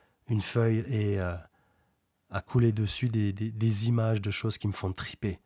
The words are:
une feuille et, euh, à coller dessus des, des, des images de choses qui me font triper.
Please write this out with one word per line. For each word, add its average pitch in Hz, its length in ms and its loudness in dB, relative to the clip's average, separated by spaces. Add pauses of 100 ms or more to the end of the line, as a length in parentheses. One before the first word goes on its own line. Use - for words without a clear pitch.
(280)
une 110 140 0
feuille 113 440 2
et, 104 320 0
euh, 90 160 -2 (960)
à 98 100 -4
coller 117 320 4
dessus 107 360 0
des, 104 240 0
des, 107 180 -6
des 110 380 0
images 113 320 2
de 101 100 -2
choses 107 280 -2
qui 104 100 -2
me 95 40 0
font 92 200 -4
triper. - 540 -6